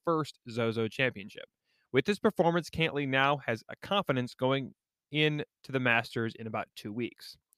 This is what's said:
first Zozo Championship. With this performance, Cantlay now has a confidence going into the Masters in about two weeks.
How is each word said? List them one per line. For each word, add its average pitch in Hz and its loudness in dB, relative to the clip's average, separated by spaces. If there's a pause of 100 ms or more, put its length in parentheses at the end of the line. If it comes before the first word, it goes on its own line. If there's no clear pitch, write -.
first 160 -2 (100)
Zozo 113 0
Championship. 107 -4 (480)
With - 2
this 202 0
performance, 170 2
Cantlay 147 0
now 135 4 (100)
has 113 -2
a - -14
confidence 135 -2
going 131 0 (380)
into 151 -2
the 131 0
Masters 117 2
in 113 -10
about 107 -4
two - -10
weeks. - -8 (220)